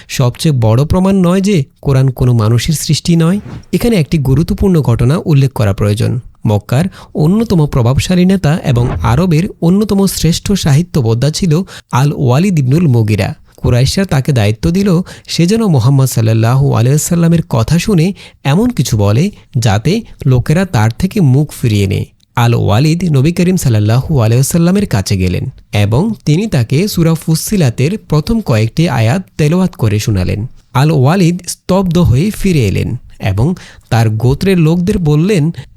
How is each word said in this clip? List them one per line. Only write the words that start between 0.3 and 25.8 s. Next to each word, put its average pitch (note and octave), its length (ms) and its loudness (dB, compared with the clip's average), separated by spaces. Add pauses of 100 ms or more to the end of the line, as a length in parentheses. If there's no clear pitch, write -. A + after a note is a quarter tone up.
বড় A2+ 260 2
প্রমাণ F#3+ 400 2
নয় F#3 160 2
যে F#3+ 220 0 (180)
কোরআন C3+ 280 0
কোনো B2 240 0
মানুষের A#2 400 0
সৃষ্টি E3 420 -2
নয়? E3 240 0 (320)
এখানে A#3 240 0
একটি E3+ 220 0
গুরুত্বপূর্ণ D#3 640 0
ঘটনা A#2+ 440 0
উল্লেখ C#3 280 2
করা G2+ 200 0
প্রয়োজন। G#2+ 460 -2 (280)
মক্কার A#2+ 380 0 (300)
অন্যতম F#3 520 0
প্রভাবশালী C#3+ 580 0
নেতা F#3 400 0
এবং A#2+ 220 0 (140)
আরবের D3+ 420 0 (180)
অন্যতম G3 440 2
শ্রেষ্ঠ - 460 -2
সাহিত্যবোদ্ধা C#3 800 0
ছিল E3 320 0 (300)
আল C#3+ 240 0
ওয়ালিদ D3+ 440 0
ইবনুল C#3+ 280 2
মুগিরা। A2 480 0 (200)
কুরাইশরা C3+ 500 0
তাকে C3 260 -2
দায়িত্ব A2 400 0
দিল, F#3 300 0 (260)
সে - 180 0
যেন A3 220 0
মুহাম্মদ C3+ 400 2
সাল্লাল্লাহু A#2 680 0
আলাইহি A#2 160 2
ওয়াসাল্লামের E3 600 0
কথা A#2+ 300 0
শুনে F#3 340 0 (300)
এমন G#3+ 260 0
কিছু B2+ 280 -2
বলে, A2 340 0 (260)
যাতে A#2+ 440 0 (240)
লোকেরা D3 400 2
তার A2 260 0
থেকে F#3+ 300 -2
মুখ C#3+ 300 2 (100)
ফিরিয়ে G#2 260 0
নেয়। G2+ 180 -4 (300)
আল A#2 180 2
ওয়ালিদ D3 580 0
নবী C#3 200 2
করিম F3+ 240 0
সাল্লাল্লাহু A#2+ 640 0
আলাইহি A2 160 2
ওয়াসাল্লামের F3 500 0
কাছে G2 320 -2
গেলেন F#2 320 -2 (220)
এবং A#2 400 0 (140)